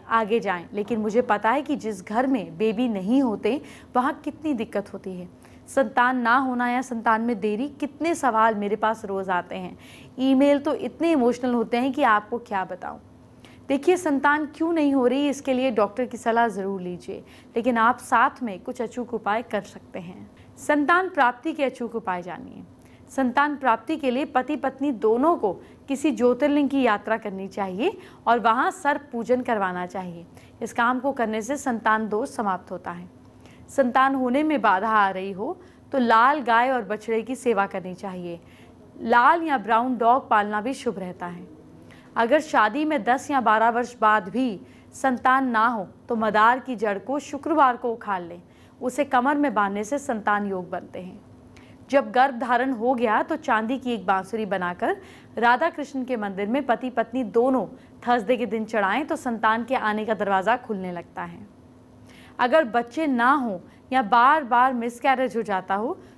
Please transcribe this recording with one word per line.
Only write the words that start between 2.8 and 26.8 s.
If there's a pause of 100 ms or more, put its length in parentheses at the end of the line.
नहीं
होते, (360)
वहाँ
कितनी
दिक्कत
होती
है। (400)
संतान
ना
होना
या
संतान
में
देरी,
कितने
सवाल
मेरे
पास
रोज़
आते
हैं। (440)
ईमेल
तो
इतने
इमोशनल
होते
हैं
कि
आपको
क्या
बताऊं। (720)
देखिए,
संतान
क्यों
नहीं
हो
रही,
इसके
लिए
डॉक्टर
की
सलाह
ज़रूर
लीजिए, (340)
लेकिन
आप
साथ
में
कुछ
अचूक
उपाय
कर
सकते
हैं। (280)
संतान
प्राप्ति
के
अचूक
उपाय
जानिए। (480)
संतान
प्राप्ति
के
लिए
पति
पत्नी
दोनों
को (360)
किसी
ज्योतिर्लिंग
की